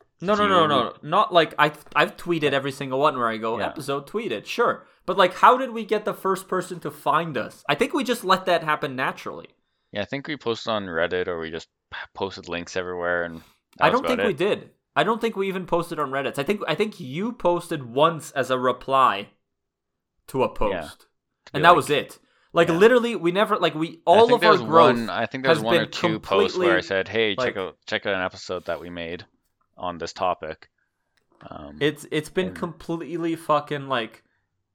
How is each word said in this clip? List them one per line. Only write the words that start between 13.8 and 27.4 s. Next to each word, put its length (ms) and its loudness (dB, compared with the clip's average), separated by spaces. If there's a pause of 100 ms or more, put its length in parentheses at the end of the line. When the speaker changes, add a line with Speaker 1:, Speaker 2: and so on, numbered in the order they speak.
Speaker 1:
I 40 6
Speaker 2:
was 120 0
Speaker 1:
don't 80 -4
think 100 0
Speaker 2:
about 80 0
Speaker 1:
we 80 0
Speaker 2:
it. 20 -14
Speaker 1:
did. 340 -2 (260)
I 80 2
don't 160 -2
think 160 -4
we 120 -4
even 160 -6
posted 360 -4
on 100 -4
Reddit. 280 -4
I 40 0
think, 240 -2
I 80 0
think 260 -4
you 320 -6
posted 520 -2 (100)
once 380 0
as 180 -2
a 80 0
reply 680 2 (1000)
to 160 0
a 60 2
Speaker 2:
Yeah. 60 -14 (280)
Speaker 1:
post, 240 -16 (400)
Speaker 2:
To 60 -20
be 40 -6
Speaker 1:
and 80 2
that 60 8
Speaker 2:
like, 60 8
Speaker 1:
was 120 0
it. 300 -2 (340)
Like, 160 4
Speaker 2:
yeah. 60 4
Speaker 1:
literally, 400 6
we 180 0
never, 260 0
like, 180 0
we, 120 -2 (100)
Speaker 2:
I 80 -
Speaker 1:
all 200 8
Speaker 2:
think 160 4
Speaker 1:
of 60 4
our 80 8
Speaker 2:
there's 120 -2
Speaker 1:
growth 280 8
Speaker 2:
one, 120 -4
I 180 -2
think 180 -6
there's 140 4
Speaker 1:
has 60 -4
Speaker 2:
one 120 4
or 60 4
Speaker 1:
been 100 -6
Speaker 2:
two 280 0
posts 380 2
where 100 2
I 120 4
Speaker 1:
completely, 80 -4
Speaker 2:
said, 200 0
"Hey, 300 0
Speaker 1:
like 100 0